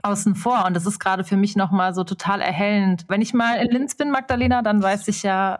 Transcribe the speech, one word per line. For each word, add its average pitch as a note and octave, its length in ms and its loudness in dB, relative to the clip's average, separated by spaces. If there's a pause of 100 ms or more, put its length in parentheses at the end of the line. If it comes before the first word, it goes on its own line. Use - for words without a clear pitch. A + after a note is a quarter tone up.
außen G3+ 320 0
vor. A#3 320 0
Und F3+ 80 0
das E3+ 100 -2
ist G3+ 140 -4
gerade F#3+ 240 0
für G3 140 0
mich G3+ 180 0
nochmal F#3 400 0
so F#3 80 -2
total G3 360 -4
erhellend. F#3+ 680 0
Wenn G3+ 120 0
ich G#3+ 140 -2
mal A#3 220 2
in A#3+ 160 0
Linz C4 240 -2
bin, D4 160 -2
Magdalena, B3+ 500 0
dann G#3 220 2
weiß G3 240 0
ich G#3 160 -2
ja, F#3+ 360 0